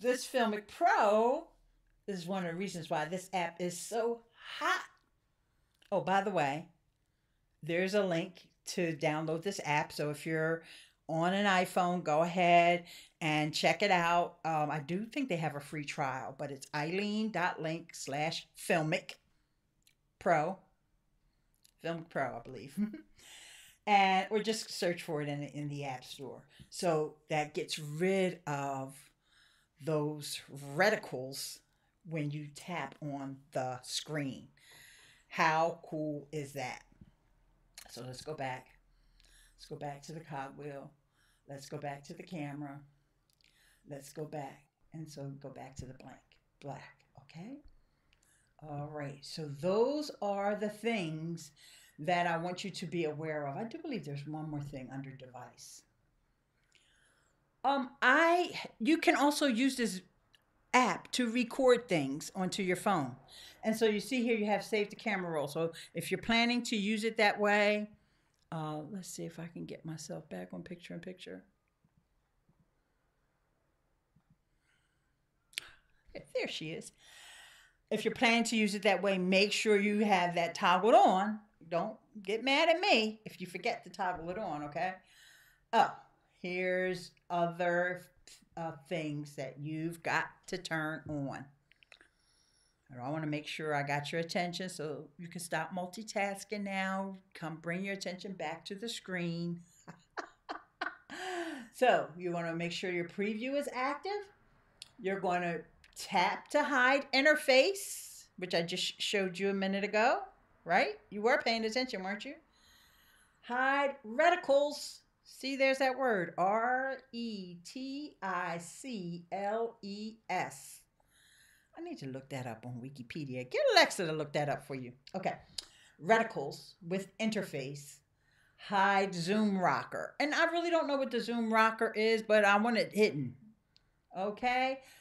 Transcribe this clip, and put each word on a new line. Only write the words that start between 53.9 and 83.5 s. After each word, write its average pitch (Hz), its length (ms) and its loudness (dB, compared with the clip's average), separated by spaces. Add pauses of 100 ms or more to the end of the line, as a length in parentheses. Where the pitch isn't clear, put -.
there's 143 220 -8
one 156 240 -8
more 147 100 -6
thing 135 320 -10
under 135 180 -10
device. 123 720 -18 (1800)
Um, 254 260 2 (100)
I, 330 520 6 (280)
you 302 180 4
can 311 180 4
also 285 300 4
use 262 300 4
this 190 240 0 (720)
app 240 380 4
to 247 180 0
record 240 580 4
things 147 460 0
onto 185 280 -2
your 180 140 2
phone. 147 400 0 (480)
And 220 120 0
so 226 100 4
you 208 140 4
see 247 220 -2
here 233 140 2
you 208 100 0
have 202 180 2
save 208 260 0
the - 60 -14
camera 190 340 -2
roll. 143 180 0
So 151 240 -2 (220)
if 156 160 -4
you're 185 100 -2
planning 240 440 2
to 233 120 -2
use 208 280 0
it 226 140 0
that 208 200 4
way, 208 500 4 (640)
uh, 156 300 -4 (100)
let's 190 180 -10
see 170 160 -10
if 170 140 -12
I 170 80 -10
can 170 180 -12
get 151 200 -14
myself 160 440 -10
back 185 240 -10
on 180 100 -10
picture 175 320 -14
in 170 60 -10
picture. 185 440 -14 (4000)
There - 340 -6
she 156 220 -8
is. - 220 -12 (1000)
If 214 140 0
you're 226 100 0
planning 233 300 6
to 233 120 0
use 208 180 4
it 208 80 -4
that 190 200 4
way, 196 160 4
make 190 340 6
sure 214 240 4
you 208 240 4
have 180 340 4
that 170 200 2
toggled 190 400 6
on. 214 440 6 (300)
Don't 175 280 -2 (260)
get 220 200 -2
mad 285 260 4
at 330 120 6
me 220 440 4
if - 160 -14
you 180 60 -10
forget - 380 -4